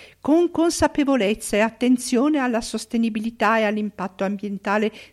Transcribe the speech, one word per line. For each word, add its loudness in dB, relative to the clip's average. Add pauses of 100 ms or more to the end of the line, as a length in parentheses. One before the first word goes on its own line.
(180)
con 2
consapevolezza 0
e 4
attenzione 2
alla -2
sostenibilità -2
e 2
all'impatto -4
ambientale -2 (220)